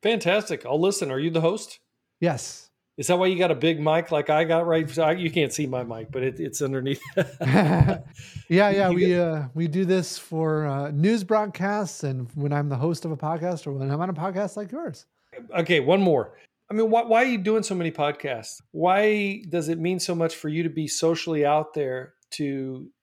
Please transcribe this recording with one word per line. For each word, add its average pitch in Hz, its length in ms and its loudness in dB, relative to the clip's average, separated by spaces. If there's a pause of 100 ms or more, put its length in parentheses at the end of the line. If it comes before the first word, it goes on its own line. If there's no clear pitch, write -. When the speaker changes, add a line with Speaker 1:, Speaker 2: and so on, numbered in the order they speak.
Speaker 1:
Fantastic. 190 640 0
I'll 139 140 2
listen. 185 300 0
Are 131 80 -2
you 156 120 0
the 165 100 2
host? 175 400 0 (400)
Speaker 2:
Yes. - 500 -4 (280)
Speaker 1:
Is 139 80 -6
that 180 100 4
why 185 100 4
you 185 120 2
got 175 140 4
a - 20 4
big 156 260 0
mic 160 300 2
like 147 180 0
I 156 140 4
got, 165 240 2
right? 160 240 2
So 160 140 0
I, 156 80 4
you 175 180 -2
can't 147 220 0
see 147 160 -4
my 127 160 -4
mic, 113 260 -12
but 131 140 -4
it, 131 160 -4
it's 156 200 -6
underneath. 135 460 -2
<laughs> - 80 -18
Speaker 2:
<laughs> - 20 0 (240)
Yeah, 151 600 4 (480)
yeah. 196 420 4
Speaker 1:
You 175 40 2
Speaker 2:
We, 180 120 4
Speaker 1:
get 180 140 4
Speaker 2:
uh, 156 340 -2
we 165 140 0
do 180 160 0
this 180 340 0
for, 156 480 -2
uh, 143 240 -2
news 190 320 2
broadcasts 208 800 -2
and 131 320 -4
when 143 180 -2
I'm 143 160 0
the 139 80 -2
host 156 280 -2
of 165 80 -4
a 151 40 -6
podcast 160 520 -4
or 143 40 -6
when 135 160 -4
I'm 143 120 -2
on 180 100 -4
a 180 40 -4
podcast 190 420 -4
like 208 160 -10
yours. 277 340 -10 (500)
Speaker 1:
Okay, 170 220 2
one 160 240 4
more. 147 320 2 (360)
I 202 40 -8
mean, 220 160 2
why, 233 140 4
why 233 180 4
are 269 60 4
you 240 100 0
doing 214 240 2
so 196 140 -4
many 170 160 -2
podcasts? 143 680 -4 (120)
Why 202 760 2
does 156 200 -2
it 165 100 -2
mean 180 220 0
so 180 160 -2
much 165 180 0
for - 140 -8
you 160 160 -2
to 165 60 -2
be 151 180 -4
socially 165 580 0
out 151 280 2
there 131 400 -6 (160)
to 135 600 -6 (120)